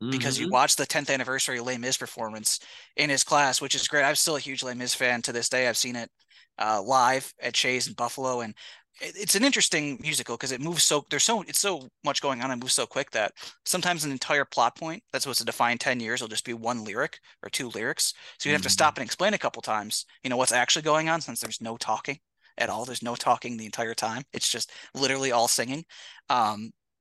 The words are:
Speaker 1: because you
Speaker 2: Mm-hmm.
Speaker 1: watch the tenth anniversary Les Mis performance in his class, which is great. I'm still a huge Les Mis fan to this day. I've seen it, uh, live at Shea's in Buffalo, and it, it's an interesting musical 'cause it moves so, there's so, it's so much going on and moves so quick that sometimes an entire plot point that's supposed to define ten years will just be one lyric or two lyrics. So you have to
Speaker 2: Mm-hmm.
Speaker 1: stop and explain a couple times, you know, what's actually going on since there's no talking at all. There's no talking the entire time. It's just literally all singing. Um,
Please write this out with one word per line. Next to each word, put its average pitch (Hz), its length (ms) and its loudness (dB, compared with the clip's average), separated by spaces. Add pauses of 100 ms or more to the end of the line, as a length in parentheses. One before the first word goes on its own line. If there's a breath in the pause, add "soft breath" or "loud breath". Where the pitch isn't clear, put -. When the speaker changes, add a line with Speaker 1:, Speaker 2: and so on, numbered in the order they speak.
(100)
Speaker 1:
because 131 280 0
you 120 60 -2
Speaker 2:
Mm-hmm. - 80 -2
Speaker 1:
watch 127 240 6
the 143 80 0
tenth 143 240 -2
anniversary 131 500 0
Les 123 200 -4
Mis 127 180 -2
performance 110 640 -4 (360 loud breath)
in 147 120 2
his 135 160 2
class, 143 380 4
which 139 120 -2
is - 140 -2
great. 147 160 2
I'm 147 100 4
still 156 220 2
a 135 40 -2
huge 135 220 -6
Les 127 120 -6
Mis 123 200 -2
fan 123 280 2
to 131 100 -4
this 117 160 0
day. 127 200 2
I've 113 100 0
seen 123 180 -2
it, 117 140 -8 (480 soft breath)
uh, 107 240 0
live 127 580 4
at 123 160 -4
Shea's 127 320 2
in 104 60 -10
Buffalo, 123 480 -2
and 110 120 -8 (460 loud breath)
it, - 160 -10
it's 196 180 6
an 196 80 4
interesting 160 600 2
musical 139 340 -2
'cause 131 160 -4
it 123 80 -4
moves 160 240 0
so, 147 240 2
there's 143 160 2
so, 226 240 2
it's - 120 0
so 160 280 -2 (160)
much 143 160 0
going 131 220 -2
on 135 80 -2
and 123 100 -4
moves 127 140 -2
so 127 120 0
quick - 260 -4
that 110 200 0 (320 loud breath)
sometimes 175 400 0
an 143 80 -2
entire 139 320 2
plot - 320 2
point 160 260 -8 (100)
that's 131 120 -2
supposed 127 140 -2
to 113 80 -2
define 120 320 2
ten 123 200 0
years 117 220 -2
will 117 80 -6
just 107 160 -4
be 127 80 -6
one 113 320 -4
lyric 110 360 -4 (220 soft breath)
or - 60 -12
two 127 220 -4
lyrics. 117 420 -2 (260 loud breath)
So 143 120 0
you 147 40 6
have 147 60 4
to - 80 -2
Speaker 2:
Mm-hmm. 117 60 4
Speaker 1:
stop 151 240 4
and 135 80 -4
explain 190 260 2
a 196 60 0
couple 117 240 -2
times, 107 420 -2 (180 soft breath)
you 131 60 -4
know, 123 80 0
what's 123 160 2
actually 123 300 2
going 156 260 2
on 160 140 2
since 117 180 -8
there's 113 220 -8
no 113 160 -6
talking 120 400 -4 (400 soft breath)
at 117 120 0
all. 110 160 -4
There's 123 160 -8
no 120 140 -4
talking 120 420 0
the 110 80 -10
entire 117 260 -6
time. 110 300 -4 (100)
It's - 180 -2
just - 220 -4 (220 loud breath)
literally 135 360 0
all 117 160 4
singing. 135 380 -2 (460 loud breath)
Um, 110 420 0 (280)